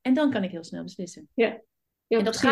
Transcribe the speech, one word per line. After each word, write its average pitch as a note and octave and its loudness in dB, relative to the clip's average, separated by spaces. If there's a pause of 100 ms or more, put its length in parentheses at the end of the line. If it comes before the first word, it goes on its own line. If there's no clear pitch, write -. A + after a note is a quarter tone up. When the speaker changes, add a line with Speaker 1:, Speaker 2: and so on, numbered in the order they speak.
Speaker 1:
En C4 2
dan D4 2
kan G#3 0
ik F#3 -4
heel E3 -12
snel E3+ -12
beslissen. F3 -14
Speaker 2:
Ja. - 0 (460)
Ja, A3+ 2
Speaker 1:
En G#3 2
dat A3+ 0
Speaker 2:
precies, C4 4